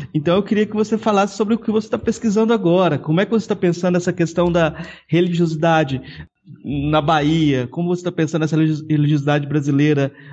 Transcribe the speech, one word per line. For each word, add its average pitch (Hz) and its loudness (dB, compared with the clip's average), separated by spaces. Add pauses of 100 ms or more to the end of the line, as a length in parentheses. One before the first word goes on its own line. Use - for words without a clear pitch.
(140)
Então 170 0
eu 196 2
queria 208 0
que 208 -8
você 214 -2
falasse 202 0
sobre 220 -2
o 220 0
que - -8
você 214 -2
tá 240 -2
pesquisando 220 0
agora. 175 2
Como 156 -2
é 208 2
que - -6
você 220 0
tá 208 -2
pensando 180 0
essa 175 -2
questão 175 0
da 165 0 (260)
religiosidade 160 2 (600)
na 147 0
Bahia? 147 2
Como 175 -4
você 175 -4
tá 175 -4
pensando 160 -2
essa 156 -2
religi-, 156 0
religiosidade 147 0
brasileira 143 0 (220)